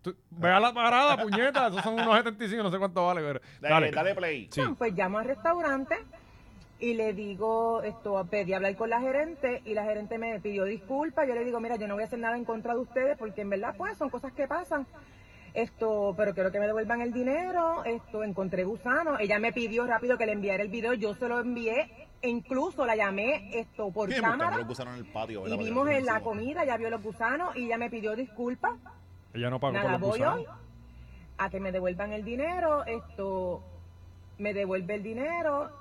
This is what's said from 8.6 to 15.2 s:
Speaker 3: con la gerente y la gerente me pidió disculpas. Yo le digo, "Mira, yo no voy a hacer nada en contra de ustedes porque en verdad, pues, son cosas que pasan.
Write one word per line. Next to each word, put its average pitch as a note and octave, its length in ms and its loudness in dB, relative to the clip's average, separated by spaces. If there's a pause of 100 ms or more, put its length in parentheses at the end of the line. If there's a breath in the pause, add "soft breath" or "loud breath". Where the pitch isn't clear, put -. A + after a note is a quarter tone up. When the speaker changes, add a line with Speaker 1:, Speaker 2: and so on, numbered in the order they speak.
Speaker 3:
con A3+ 120 -2
la A#3 120 4
gerente C4 680 0
y G#3+ 80 -4
la G#3 100 0
gerente G#3+ 320 -2
me A3+ 240 -4
pidió G3 240 0
disculpas. C#4 640 0
Yo A#3+ 60 0
le A#3 100 0
digo, A#3+ 160 -2
"Mira, A#3 160 -2
yo G#3 100 -4
no G3+ 80 -4
voy G#3+ 100 -2
a - 20 -4
hacer A#3 120 -6
nada A#3 200 0
en A#3+ 80 -4
contra A3+ 280 -4
de B3 60 0
ustedes C4 380 0
porque G#3+ 240 -6
en G3+ 80 -4
verdad, G3+ 260 0
pues, G4 220 -6
son C#4 100 0
cosas B3 240 -6
que C#4 160 -2
pasan. D#4 380 -2 (680 loud breath)